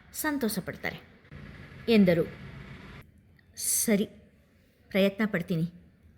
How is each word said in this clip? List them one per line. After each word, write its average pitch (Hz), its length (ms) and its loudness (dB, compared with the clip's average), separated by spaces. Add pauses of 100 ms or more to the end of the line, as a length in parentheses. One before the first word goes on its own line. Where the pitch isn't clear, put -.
(120)
ಸಂತೋಷ 277 460 -2
ಪಡ್ತಾರೆ - 420 -8 (880)
ಎಂದರು. 180 360 6 (1300)
"ಸರಿ, - 480 0 (840)
ಪ್ರಯತ್ನ 196 380 2
ಪಡ್ತೀನಿ" 170 440 -2 (480)